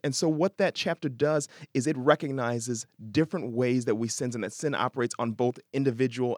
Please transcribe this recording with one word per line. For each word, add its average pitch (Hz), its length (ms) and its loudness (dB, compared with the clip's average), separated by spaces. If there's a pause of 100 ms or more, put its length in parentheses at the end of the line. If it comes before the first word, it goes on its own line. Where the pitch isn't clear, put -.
And 139 100 -2
so 175 140 0
what 160 300 0
that 185 180 0
chapter - 320 -4
does 147 400 0 (260)
is 131 140 2
it 156 80 2
recognizes 123 880 0 (260)
different 151 420 0
ways 123 320 2
that 117 100 2
we 113 140 -2
sin 123 240 -4
and 117 100 -4
that 98 80 -4
sin 143 240 -4
operates 120 440 0
on 117 120 0
both 120 260 0 (140)
individual 123 680 0